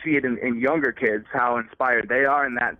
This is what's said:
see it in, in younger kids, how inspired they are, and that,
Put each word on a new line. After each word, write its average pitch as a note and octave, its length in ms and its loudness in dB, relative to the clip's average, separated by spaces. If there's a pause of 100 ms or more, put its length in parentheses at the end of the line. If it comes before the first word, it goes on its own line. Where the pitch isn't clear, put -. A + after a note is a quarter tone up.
see D#3 140 0
it C3+ 80 0
in, A#2+ 140 -2
in A#2+ 200 -4
younger C3+ 340 0
kids, A2 380 -2
how B2 280 0
inspired A#2 500 -2
they B2+ 160 2
are, C#3 220 2
and B2 100 -4
that, A#2+ 240 -2